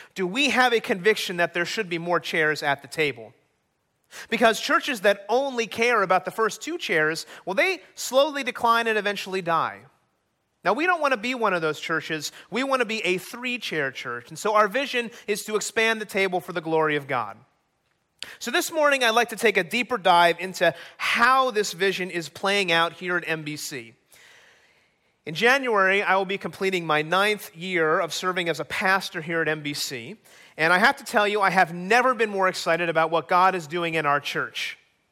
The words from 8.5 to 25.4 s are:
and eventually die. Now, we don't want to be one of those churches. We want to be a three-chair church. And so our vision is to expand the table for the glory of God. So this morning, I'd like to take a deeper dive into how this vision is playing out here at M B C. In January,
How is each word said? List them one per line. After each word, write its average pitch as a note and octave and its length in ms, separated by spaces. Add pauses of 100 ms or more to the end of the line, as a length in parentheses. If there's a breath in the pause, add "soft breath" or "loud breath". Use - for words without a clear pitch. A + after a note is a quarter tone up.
and A3 140
eventually G3 420
die. B2+ 440 (760)
Now, - 100
we D4+ 120
don't F4+ 160
want C#4 120
to B3 40
be A#3+ 160
one A3 220
of E3 80
those D3+ 160
churches. D#3+ 520 (200 loud breath)
We A#3 120
want C4 180
to A#3+ 40
be A3 180
a F3+ 140
three-chair A3+ 720
church. A#2+ 400
And D#3+ 80
so G#3+ 160
our G#3+ 140
vision A#3+ 420 (160 loud breath)
is G#3 200
to G#3+ 100
expand A3 440
the G#3 60
table F#3+ 360
for F3 120
the F3 80
glory D#3 340
of C#3 120
God. A2 300 (1040 loud breath)
So - 120
this E4+ 200
morning, C#4+ 320
I'd A3+ 60
like A3+ 200
to A3 60
take G3+ 220
a F#3 80
deeper A#3 320
dive E3+ 420
into F3 340 (220 loud breath)
how B3+ 560
this G3+ 220
vision F3+ 360
is E3 200
playing G3 420
out E3 220
here F3+ 240
at D#3+ 100
M D#3+ 160
B D3+ 140
C. A#2 380 (1300 soft breath)
In D#3 100
January, G#3+ 680